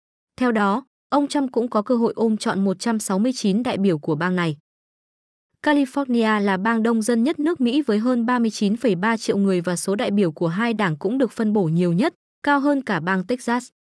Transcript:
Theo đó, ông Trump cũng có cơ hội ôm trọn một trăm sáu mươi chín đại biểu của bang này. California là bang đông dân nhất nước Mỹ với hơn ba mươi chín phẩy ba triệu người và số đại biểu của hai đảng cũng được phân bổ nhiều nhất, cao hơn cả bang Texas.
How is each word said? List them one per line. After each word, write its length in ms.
Theo 140
đó, 340
ông 180
Trump 240
cũng 160
có 140
cơ 140
hội 200
ôm 220
trọn 280
một 140
trăm 200
sáu 200
mươi 160
chín 280
đại 140
biểu 200
của 180
bang 200
này. 220
California 760
là 160
bang 260
đông 180
dân 220
nhất 160
nước 220
Mỹ 200
với 180
hơn 260
ba 140
mươi 120
chín 260
phẩy 180
ba 220
triệu 200
người 240
và 140
số 200
đại 160
biểu 200
của 160
hai 260
đảng 220
cũng 220
được 140
phân 220
bổ 100
nhiều 300
nhất, 200
cao 160
hơn 220
cả 180
bang 240
Texas. 440